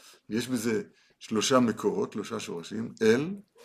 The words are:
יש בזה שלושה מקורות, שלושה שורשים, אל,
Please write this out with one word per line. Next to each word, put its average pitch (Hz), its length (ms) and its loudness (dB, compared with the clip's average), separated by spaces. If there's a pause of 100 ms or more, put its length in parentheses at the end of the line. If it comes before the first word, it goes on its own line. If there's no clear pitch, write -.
(300)
יש 117 180 -2
בזה 113 360 -2 (360)
שלושה 113 400 2
מקורות, 107 540 0
שלושה 107 260 -6
שורשים, 101 600 -8
אל, 131 340 4 (300)